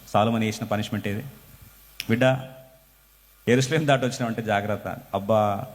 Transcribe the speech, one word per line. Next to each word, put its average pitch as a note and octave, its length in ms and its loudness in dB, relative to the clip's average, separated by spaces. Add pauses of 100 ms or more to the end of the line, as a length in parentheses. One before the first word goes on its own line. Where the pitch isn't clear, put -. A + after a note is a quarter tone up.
(140)
సొలొమోను A2 300 2
చేసిన A2 220 -2
పనిష్మెంట్ G#2 420 -4
ఏది? G#2 160 -4 (880)
"బిడ్డ, A#2 140 4 (1300)
యెరూషలేం C3+ 380 2
దాటి C3+ 180 4
వచ్చినావంటే A#2 360 -4
జాగ్రత్త." G2+ 560 -2 (160)
అబ్బా, G2+ 600 0